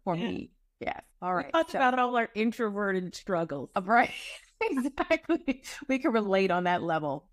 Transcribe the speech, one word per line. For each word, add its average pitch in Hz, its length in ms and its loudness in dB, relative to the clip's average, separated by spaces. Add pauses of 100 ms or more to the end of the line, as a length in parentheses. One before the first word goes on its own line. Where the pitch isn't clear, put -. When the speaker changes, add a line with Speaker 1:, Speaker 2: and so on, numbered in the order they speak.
Speaker 1:
for 180 120 0
Speaker 2:
Yeah. 170 120 -2
Speaker 1:
me. - 240 -6 (280)
Yes. - 220 -6 (220)
All 180 80 -2
Speaker 2:
We 180 60 0
Speaker 1:
right. 175 140 -4
Speaker 2:
talked 330 200 2
Speaker 1:
So 294 80 -2
Speaker 2:
about 254 180 4
all 247 200 0
our 226 180 0
introverted 202 800 -2
struggles. 165 600 -4
Speaker 1:
Uh, 202 80 -2
right. 226 320 4
<laughs> - 60 -12 (400)
Exactly. 320 1000 0 (260)
We 269 100 2
can 277 140 2
relate 196 380 2
on 180 140 2
that 175 180 2
level, 156 500 -2